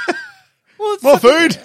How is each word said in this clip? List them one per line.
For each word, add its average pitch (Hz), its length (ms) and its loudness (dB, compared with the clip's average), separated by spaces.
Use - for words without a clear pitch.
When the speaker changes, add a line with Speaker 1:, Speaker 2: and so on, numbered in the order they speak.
Speaker 1:
Well, 415 240 -6
Speaker 2:
"More 285 160 4
Speaker 1:
fucking, 311 320 2
Speaker 2:
food." - 140 -8